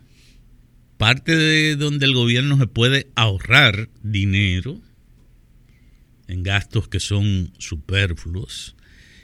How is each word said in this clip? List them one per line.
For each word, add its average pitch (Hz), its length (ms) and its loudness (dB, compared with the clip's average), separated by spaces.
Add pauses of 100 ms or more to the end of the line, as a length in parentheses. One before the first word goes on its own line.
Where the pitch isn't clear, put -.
(960)
parte 127 380 0
de 156 400 2
donde 147 300 -2
el 135 80 2
gobierno 127 460 2
se 123 80 2
puede 131 480 2
ahorrar 113 720 2 (140)
dinero 101 760 0 (1500)
en 92 160 -8
gastos 98 440 -2
que 98 120 -4
son 101 580 0
superfluos 90 1160 -6 (480)